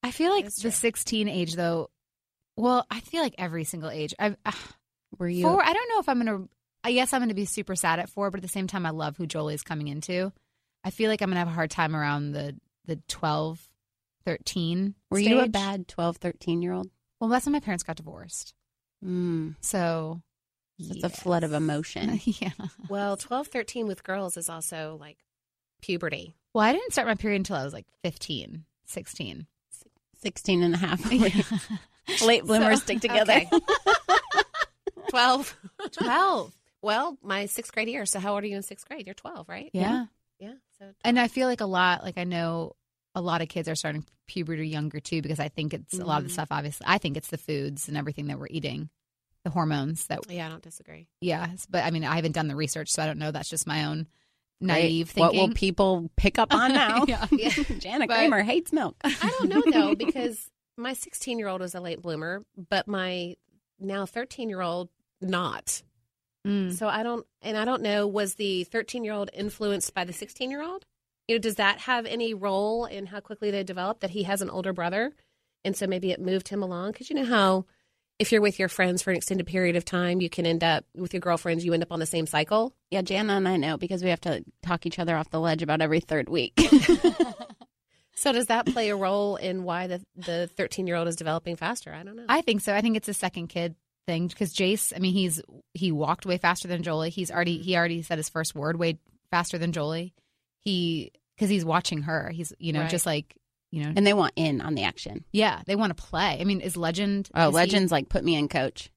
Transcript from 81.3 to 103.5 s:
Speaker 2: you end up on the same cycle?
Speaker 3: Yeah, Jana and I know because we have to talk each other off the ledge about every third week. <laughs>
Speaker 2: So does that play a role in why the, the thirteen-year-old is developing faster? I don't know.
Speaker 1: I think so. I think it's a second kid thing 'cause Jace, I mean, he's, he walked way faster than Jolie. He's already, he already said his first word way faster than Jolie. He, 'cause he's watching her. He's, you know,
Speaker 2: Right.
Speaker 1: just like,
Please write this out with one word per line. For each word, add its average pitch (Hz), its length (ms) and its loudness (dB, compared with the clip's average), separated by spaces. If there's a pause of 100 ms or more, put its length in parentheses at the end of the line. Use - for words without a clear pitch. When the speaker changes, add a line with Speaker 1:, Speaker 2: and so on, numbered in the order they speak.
Speaker 2:
you 170 100 2
end 165 100 2
up 165 80 -10
on 165 80 -4
the 160 60 -2
same 165 200 0
cycle? 214 480 2 (160)
Speaker 3:
Yeah, 185 120 0
Jana 196 320 0
and 190 120 4
I 185 100 4
know 151 200 0
because 180 260 -4
we 185 80 2
have 170 120 0
to 151 220 -2 (180)
talk 175 240 -2
each 165 120 -4
other 170 180 0
off 156 140 -4
the 160 100 -2
ledge 160 220 2
about 156 200 2
every 156 180 4
third 151 300 -2
week. 147 240 0 (120)
<laughs> - 40 6 (1400)
Speaker 2:
So - 160 2
does 240 160 2
that 233 200 2
play 240 240 0
a 208 40 0
role 202 400 0
in 185 300 -4
why 180 240 -4
the, 180 120 -6 (140)
the 175 320 -4 (100)
thirteen-year-old 175 520 -2
is 165 80 -2
developing 165 400 -2
faster? 175 360 -6
I 156 120 -14
don't 202 100 -16
know. 233 140 -16
Speaker 1:
I 285 140 4
think 220 180 2
so. 208 120 0
I 202 80 4
think 220 160 2
it's 214 120 -4
a 202 60 -4
second 180 340 -4
kid 170 260 -4 (320)
thing 170 220 0
'cause 170 260 -4
Jace, 196 400 2
I 170 60 -6
mean, 185 120 2
he's, 180 300 2 (320)
he 175 160 0
walked 156 340 0
way 180 140 0
faster 175 300 0
than 175 160 -2
Jolie. 160 260 -2
He's 170 220 -6
already, 175 260 0
he 180 180 0
already 170 260 0
said 160 160 -2
his 156 100 -4
first - 260 -4
word 156 240 -2
way 165 200 0 (340)
faster 175 260 0
than 170 140 0
Jolie. 160 420 -4 (460)
He, 175 500 0 (260)
'cause 208 120 2
he's 190 160 2
watching 165 380 0
her. 156 280 -2
He's, 160 300 -8
you 165 120 -4
know, 151 100 0
Speaker 2:
Right. 160 80 -2
Speaker 1:
just 175 160 0
like, 151 300 -2 (360)